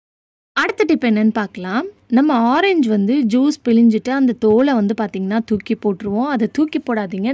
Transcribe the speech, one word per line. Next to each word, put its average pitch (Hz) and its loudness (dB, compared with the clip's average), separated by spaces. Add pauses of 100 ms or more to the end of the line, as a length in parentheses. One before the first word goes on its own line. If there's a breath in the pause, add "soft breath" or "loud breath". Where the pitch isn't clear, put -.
(560)
அடுத்த 370 -2
டிப் 311 0
என்னன்னு 220 2
பார்க்கலாம். 202 -6 (260)
நம்ம 277 2 (120)
ஆரஞ்சு 320 2
வந்து 214 0 (100)
ஜூஸ் 254 0
பிழிஞ்சிட்டு, 233 2
அந்த 262 0
தோலை 233 2
வந்து 214 0
பார்த்தீங்கன்னா, 202 -4
தூக்கி 214 -2
போட்டுருவோம். 208 -4
அதை 254 0
தூக்கி 302 -2
போடாதீங்க. 208 -4